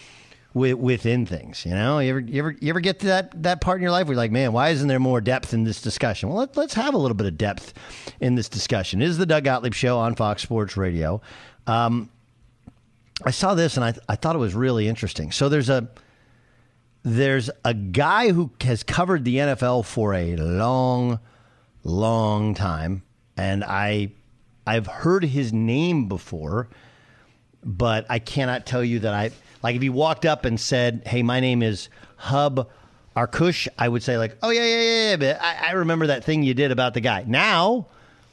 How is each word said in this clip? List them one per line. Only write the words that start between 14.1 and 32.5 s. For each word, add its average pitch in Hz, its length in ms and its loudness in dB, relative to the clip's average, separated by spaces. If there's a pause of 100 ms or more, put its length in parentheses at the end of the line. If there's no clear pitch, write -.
thought 160 220 0
it - 20 -2
was 101 160 0
really 117 320 2
interesting. 92 460 -4
So 139 160 2
there's 139 200 2
a, 123 200 2 (1120)
there's 131 460 2 (160)
a 120 80 2
guy 143 580 2
who 170 200 2 (100)
has 123 220 0
covered 170 420 0
the 127 160 2
N 147 80 2
F 127 140 0
L 123 200 2
for 104 300 0
a 87 240 0
long, 123 840 0 (640)
long 107 680 0
time, 90 500 -4 (320)
and 98 300 -2
I, 104 460 -2 (540)
I've 110 220 0
heard 180 380 0
his 131 260 -2
name 123 560 0
before, 92 640 -6 (960)
but 110 440 -2
I 120 100 -2
cannot 127 460 -4
tell 123 180 -2
you 117 160 0
that 104 140 -2
I, 107 180 -2 (300)
like, 120 140 0
if 123 60 -4
he 135 80 0
walked 156 360 2
up 151 200 2
and 113 120 0
said, 120 480 0
"Hey, 123 160 0
my 123 200 2
name 123 220 2
is 107 260 -2 (260)
Hub 135 540 0 (460)